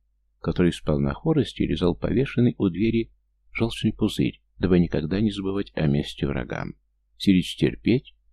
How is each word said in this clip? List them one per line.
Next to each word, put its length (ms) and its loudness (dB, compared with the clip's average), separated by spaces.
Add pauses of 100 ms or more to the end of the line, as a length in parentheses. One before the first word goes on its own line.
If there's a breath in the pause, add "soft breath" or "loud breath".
(400)
который 320 2
спал 260 -2
на 160 0
хворости 480 -2
и 60 0
лизал 260 0
повешенный 640 0
у 100 2
двери 440 -2 (400)
желчный 400 -2
пузырь, 480 -2 (180)
дабы 220 4
никогда 400 -2
не 100 2
забывать 460 -4
о 100 0
мести 380 0
врагам, 500 -6 (440)
сились 360 2
терпеть 640 -2 (160)